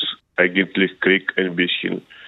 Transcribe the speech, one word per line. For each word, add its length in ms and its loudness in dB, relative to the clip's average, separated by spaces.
eigentlich 640 0
Krieg 360 0
ein 200 -2
bisschen, 460 -2